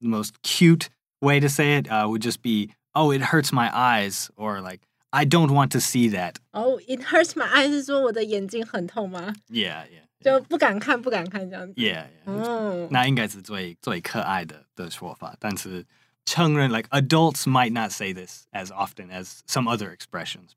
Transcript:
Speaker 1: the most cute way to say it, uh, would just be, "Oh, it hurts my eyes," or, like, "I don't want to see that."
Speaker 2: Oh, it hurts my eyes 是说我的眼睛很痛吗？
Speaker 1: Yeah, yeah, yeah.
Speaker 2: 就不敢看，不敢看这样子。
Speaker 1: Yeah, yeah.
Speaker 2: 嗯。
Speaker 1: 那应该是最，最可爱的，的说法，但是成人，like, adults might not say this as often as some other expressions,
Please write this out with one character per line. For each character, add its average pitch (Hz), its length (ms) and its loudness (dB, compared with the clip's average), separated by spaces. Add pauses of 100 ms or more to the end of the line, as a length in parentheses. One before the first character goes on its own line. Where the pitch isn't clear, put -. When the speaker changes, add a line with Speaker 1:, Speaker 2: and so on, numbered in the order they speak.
Speaker 1:
the 120 60 -2
most 107 240 -2 (100)
cute - 460 6 (340)
way 139 180 4
to 143 80 4
say 143 320 2
it, 113 120 -4
uh, 107 160 2
would 110 160 -2
just 117 180 -2
be, 107 300 0 (220)
"Oh, 151 180 4
it 135 140 0
hurts 156 280 2
my 120 180 2
eyes," 110 640 0
or, 104 260 -6
like, 92 200 -14 (300)
"I 147 140 4
don't 156 280 6
want 139 200 4
to 127 60 0
see 120 300 2
that." 90 280 -4 (160)
Speaker 2:
Oh, 240 340 0
it 254 240 -6
hurts 330 240 2
my 262 180 -4
eyes 277 160 4
是 285 140 0
说 277 180 0
我 247 100 2
的 220 120 -4
眼 202 240 -4
睛 226 180 -8
很 185 220 -6
痛 208 200 -6
吗？ 185 280 -8 (120)
Speaker 1:
Yeah, 113 380 -6
yeah, 80 220 -20 (140)
yeah. - 40 -14
Speaker 2:
就 269 160 4
不 302 160 -4
敢 208 220 2
看， 247 200 0
不 247 120 -6
敢 185 180 -2
看 190 180 -8
这 185 80 -14
样 185 120 -14
子。 196 80 -20
Speaker 1:
Yeah, 95 300 -2
yeah. - 20 -20 (180)
Speaker 2:
嗯。 208 640 -4
Speaker 1:
那 127 180 2
应 139 60 2
该 117 140 0
是 98 160 -16
最， 92 360 -10
最 92 220 -6
可 - 180 -6
爱 95 240 -2
的， 78 220 -18 (100)
的 90 140 -10
说 85 240 -12
法， - 260 -16
但 104 160 -6
是 90 300 -10 (400)
成 160 320 2
人， 139 120 4
like, 113 200 -4
adults 143 540 2
might 127 280 4
not 113 200 -4
say 95 220 -6
this 90 380 -16
as 98 160 -8
often 95 420 -8
as 92 380 -14
some 131 160 -2
other 104 320 -4
expressions, - 600 -12